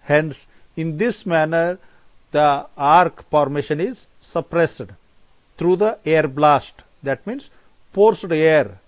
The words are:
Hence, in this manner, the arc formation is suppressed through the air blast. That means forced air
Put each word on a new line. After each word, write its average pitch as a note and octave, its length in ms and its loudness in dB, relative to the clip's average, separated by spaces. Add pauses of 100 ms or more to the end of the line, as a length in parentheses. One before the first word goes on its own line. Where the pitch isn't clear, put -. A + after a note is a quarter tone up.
Hence, D3+ 460 -2 (280)
in D#3+ 220 -6
this A3+ 280 -4
manner, E3 540 -2 (520)
the D3 360 0 (100)
arc D#3 520 2
formation D3 520 -2
is A#3 260 -8 (140)
suppressed D#3+ 720 -4 (680)
through F3 200 0
the G#3+ 280 -2
air D#3 220 2
blast. C#3+ 560 0 (200)
That C3+ 220 -6
means C4 240 -12 (420)
forced G3 400 0
air D#3 560 2